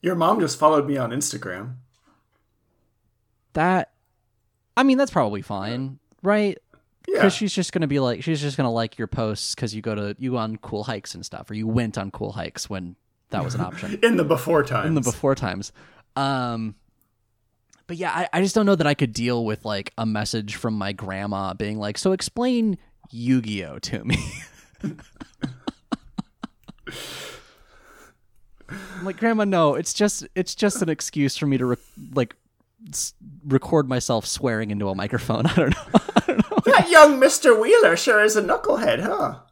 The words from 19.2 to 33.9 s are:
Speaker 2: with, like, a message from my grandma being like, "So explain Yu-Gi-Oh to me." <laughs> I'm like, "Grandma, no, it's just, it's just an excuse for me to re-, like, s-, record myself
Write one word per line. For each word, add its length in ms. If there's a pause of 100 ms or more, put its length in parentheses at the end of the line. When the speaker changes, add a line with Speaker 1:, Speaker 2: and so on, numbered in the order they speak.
Speaker 2:
with, 200
like, 320
a 80
message 500
from 220
my 160
grandma 600
being 260
like, 180
"So 140
explain 680 (340)
Yu-Gi-Oh 680
to 240
me." 140 (680)
<laughs> 100 (3750)
I'm 360
like, 120
"Grandma, 280
no, 300
it's 180
just, 420
it's 180
just 280
an 80
excuse 480
for 80
me 120
to 80
re-, 100 (380)
like, 220 (540)
s-, 240 (320)
record 420
myself 380